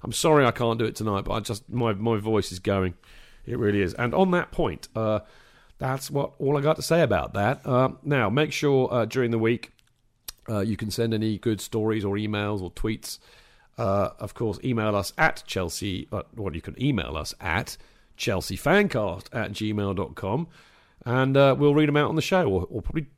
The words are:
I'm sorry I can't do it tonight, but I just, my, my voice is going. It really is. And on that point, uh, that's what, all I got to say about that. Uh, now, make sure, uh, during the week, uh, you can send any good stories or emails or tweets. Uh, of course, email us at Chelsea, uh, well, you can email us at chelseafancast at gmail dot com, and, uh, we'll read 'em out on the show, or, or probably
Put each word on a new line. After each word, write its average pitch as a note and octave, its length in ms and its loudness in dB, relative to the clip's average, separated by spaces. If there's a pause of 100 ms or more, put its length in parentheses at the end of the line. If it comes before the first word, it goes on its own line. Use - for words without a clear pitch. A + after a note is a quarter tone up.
I'm B2 80 -8
sorry D3 340 6
I A#2 60 6
can't A#2 260 0
do A#2 60 0
it A2 120 -2
tonight, G2+ 280 -2
but - 80 -4
I A2 80 -2
just, G#2 300 -8
my, A#2 240 0
my A2 240 0
voice G#2 340 0
is F#2 80 -10
going. F#2 360 0 (500)
It B2 120 -6
really G2+ 240 2
is. F2 120 0
And B2 200 -2
on F#3 180 4
that F3 200 -2
point, A2+ 420 -4
uh, G#2+ 280 0 (580)
that's C3+ 300 -6
what, C#3 300 -4
all C#3+ 180 2
I C#3+ 40 0
got D3+ 160 2
to C3 40 -10
say E3 200 2
about F2+ 320 2
that. G2+ 320 0
Uh, B2+ 240 2 (140)
now, B2+ 260 2
make D3 220 2
sure, C3+ 400 2
uh, A#2 140 2
during A#2+ 260 0
the A2+ 60 0
week, A2+ 340 0 (760)
uh, G#2 120 0
you G#2 140 0
can G#2+ 140 -6
send A2+ 240 -2
any A2 240 0
good A2 240 -2
stories A2 420 -2
or G2 120 0
emails G#2 460 -2
or F2+ 100 -8
tweets. - 480 -6 (580)
Uh, G2+ 400 0
of G#2 160 -12
course, A2 300 -4
email A2 320 0
us G2+ 240 -2
at D#3 260 0
Chelsea, G2 680 -6
uh, G2+ 120 -6 (120)
well, F#2+ 200 -6
you E2 60 -8
can - 200 -12
email F2 340 -2
us D2+ 240 -8
at - 380 -4 (400)
chelseafancast G#2+ 1120 0
at G#2 200 -6
gmail G#2 440 -2
dot F#2 200 -4
com, B2+ 320 -4 (580)
and, C3 320 2
uh, C#3 180 8
we'll C#3+ 200 4
read D3+ 120 6
'em C#3+ 100 2
out C#3 120 2
on D#3+ 60 -2
the D#3 80 2
show, F3+ 260 2
or, F#2 220 0
or A2+ 100 -6
probably D#3 240 -6 (120)